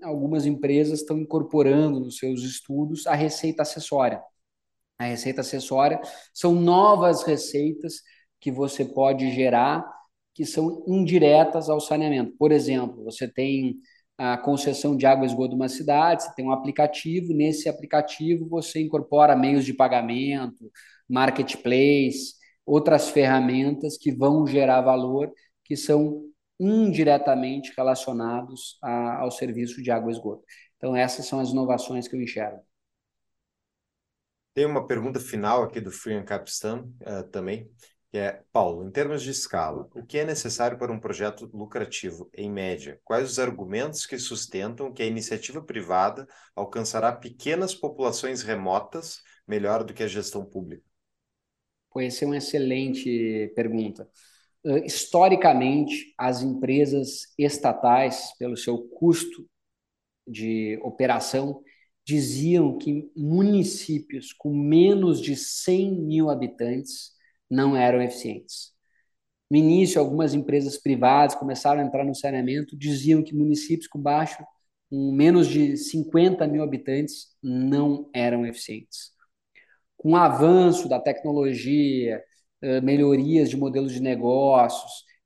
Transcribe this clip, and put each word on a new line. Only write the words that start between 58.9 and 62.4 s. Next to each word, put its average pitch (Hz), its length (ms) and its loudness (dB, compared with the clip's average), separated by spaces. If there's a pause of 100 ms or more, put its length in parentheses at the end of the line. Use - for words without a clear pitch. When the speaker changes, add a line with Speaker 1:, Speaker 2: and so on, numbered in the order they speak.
Speaker 1:
de 110 560 -4
operação, 131 800 -2 (440)
diziam 143 720 2